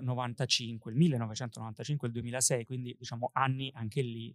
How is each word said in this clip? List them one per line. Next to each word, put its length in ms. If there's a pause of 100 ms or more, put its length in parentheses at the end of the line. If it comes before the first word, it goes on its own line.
novantacinque, 880
il 60
millenovecentonovantacinque 1080
e 60
il 40
duemilasei, 480
quindi, 320
diciamo, 380
anni 400
anche 300
lì, 320